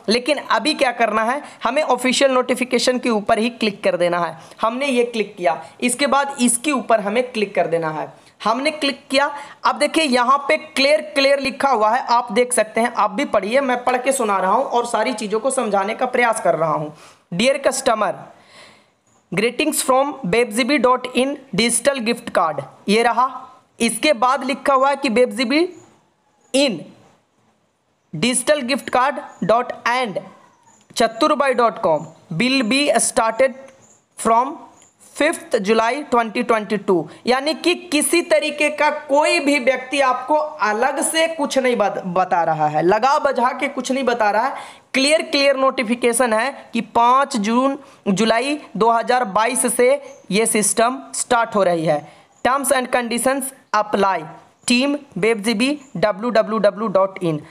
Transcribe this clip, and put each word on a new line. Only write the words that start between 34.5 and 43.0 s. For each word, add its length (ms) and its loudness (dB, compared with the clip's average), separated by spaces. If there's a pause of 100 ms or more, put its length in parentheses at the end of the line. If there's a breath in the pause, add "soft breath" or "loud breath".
फिफ्थ 420 -2
जुलाई 460 0
ट्वेंटी 400 -2
ट्वेंटी 340 -2
टू", 300 0 (200 loud breath)
यानी 280 0
कि 180 0 (100)
किसी 400 0
तरीके 480 0
का 180 0
कोई 500 0
भी 200 2
व्यक्ति 420 -2
आपको 340 0
अलग 680 -2
से 240 0
कुछ 300 -4
नहीं 180 0
बत-, 320 -2
बता 360 0
रहा 240 0
है, 140 0
लगा 380 2